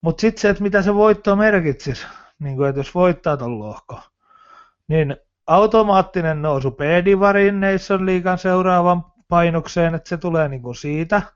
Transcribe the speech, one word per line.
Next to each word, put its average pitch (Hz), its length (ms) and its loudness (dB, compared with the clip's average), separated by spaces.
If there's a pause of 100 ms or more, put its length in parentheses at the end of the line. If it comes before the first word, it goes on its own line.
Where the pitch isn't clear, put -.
Mut 165 180 -2
sit 220 180 0
se, 208 120 2
että 202 140 0
mitä 202 180 2
se 202 140 0
voitto 208 400 2
merkitsisi, 175 720 0 (340)
niinku, 139 240 -4
että 139 160 -2
jos 139 160 -8
voittaa 175 420 0
ton 120 220 -8
lohko, 104 400 -14 (880)
niin 151 280 0 (320)
automaattinen 190 960 2
nousu 139 300 -2
P-divariin 196 880 2
Nation 190 460 -2
Leaguean 185 320 -2
seuraavan 180 680 2 (240)
painokseen, 165 680 0
että 165 140 -10
se 175 80 -6
tulee 165 300 -2
niinku 123 260 -10
siitä. 160 480 -4 (140)